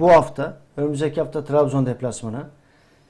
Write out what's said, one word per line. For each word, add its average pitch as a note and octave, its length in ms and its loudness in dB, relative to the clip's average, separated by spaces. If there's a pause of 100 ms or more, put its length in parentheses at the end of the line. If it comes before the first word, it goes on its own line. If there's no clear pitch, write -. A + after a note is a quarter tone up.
Bu E3+ 100 4
hafta, D3+ 460 4 (200)
önümüzdeki D3 440 -2
hafta D3 240 -6
Trabzon C#3 420 2
deplasmanı. A#2 560 -8 (680)